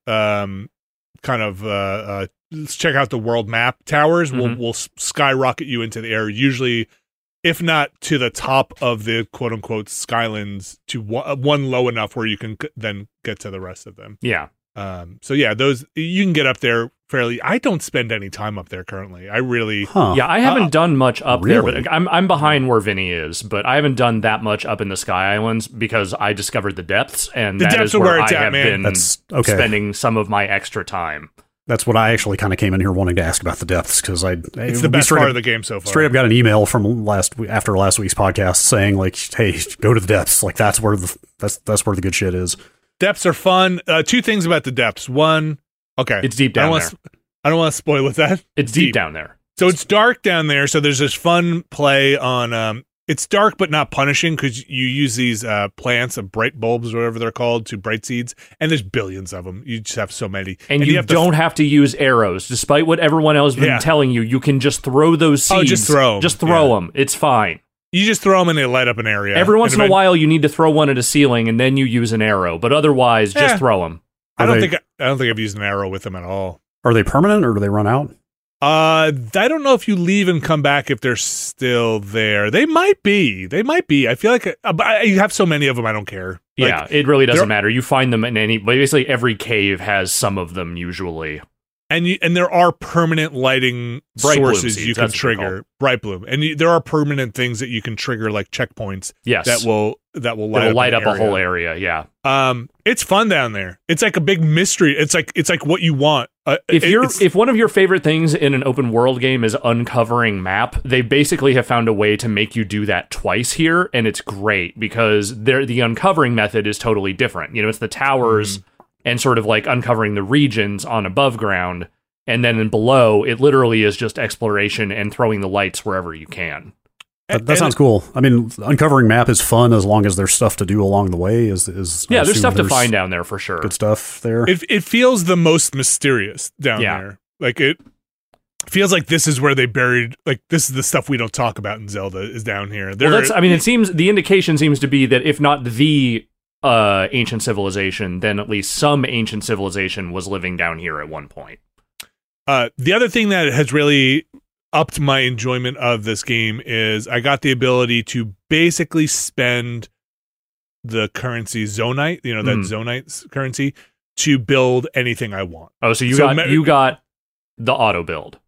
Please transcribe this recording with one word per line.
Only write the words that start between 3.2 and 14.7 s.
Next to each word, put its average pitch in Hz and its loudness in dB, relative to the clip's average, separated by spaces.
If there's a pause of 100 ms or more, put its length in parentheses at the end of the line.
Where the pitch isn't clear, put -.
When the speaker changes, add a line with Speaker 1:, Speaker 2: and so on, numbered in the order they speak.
Speaker 1:
map" 117 -4
towers 151 2
will, 123 -2
Speaker 2:
Mm-hmm. 120 -6
Speaker 1:
will 117 -4
s-, - -10
skyrocket 135 -2
you 123 -6
into 113 -10
the 113 -10
air, 110 -2
usually, 120 -2 (540)
if 170 -2
not 160 0 (120)
to 151 -2
the 123 -2
top - -2
of 117 -2
the 113 -4
quote-unquote 110 -8
Skylands, 107 -8 (100)
to 127 -10
wa-, 110 -6
uh, 143 -4
one 139 0
low 127 0
enough 113 -6
where 113 -4
you 104 -4
can 110 -12
c-, 151 -10
then 104 -10 (160)
get 107 -8
to 107 -14
the 95 -12
rest 92 -16
of 101 -20
them. 101 -20
Speaker 2:
Yeah. 85 -4 (260)